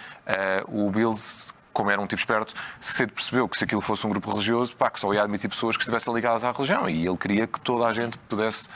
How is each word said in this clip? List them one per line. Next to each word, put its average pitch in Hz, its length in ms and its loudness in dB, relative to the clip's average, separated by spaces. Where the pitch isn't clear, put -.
Eh, 95 400 0
o 104 240 0
Bill, 110 240 2
como 104 160 0
era 101 140 4
um 98 60 -4
tipo 101 120 -4
esperto, 110 320 0
cedo - 320 2
percebeu 120 360 0
que - 80 -6
se - 60 0
aquilo 104 180 0
fosse 104 240 -2
um 110 60 0
grupo 101 220 -2
religioso, 117 440 0
pá, 123 140 4
que - 80 -8
só 101 160 2
ia 104 80 4
admitir 104 260 -2
pessoas 113 280 0
que - 80 0
estivessem 117 280 0
ligadas 117 300 2
à 123 80 0
religião. 135 400 0
E 80 160 0
ele 90 100 0
queria 101 300 2
que - 140 -6
toda 120 260 2
a 113 60 2
gente 117 260 -4
pudesse 110 580 -2